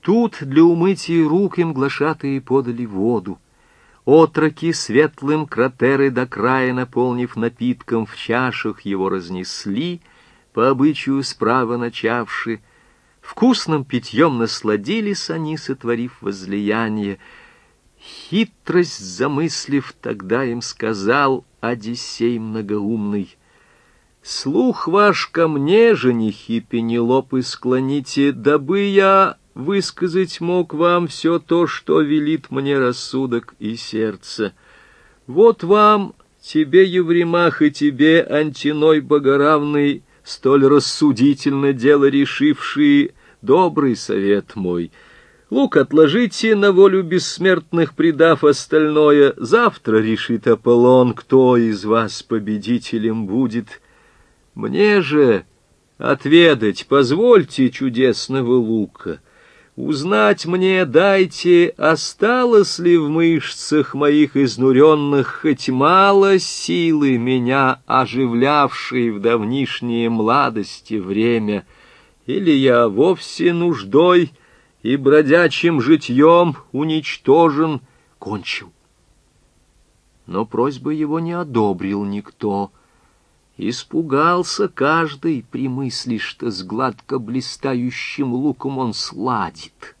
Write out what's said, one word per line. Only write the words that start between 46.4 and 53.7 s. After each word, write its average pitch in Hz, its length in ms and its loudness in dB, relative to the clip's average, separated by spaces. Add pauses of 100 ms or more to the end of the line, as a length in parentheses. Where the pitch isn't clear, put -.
на 202 160 4
волю 190 300 6
бессмертных 170 920 -2
предав 160 480 2
остальное. 151 960 4
Завтра 147 600 0
решит 110 480 -2
Аполлон, 120 680 4
кто 127 440 2
из 107 260 0
вас 110 380 -2
победителем 110 1040 -4
будет. 113 560 -4 (720)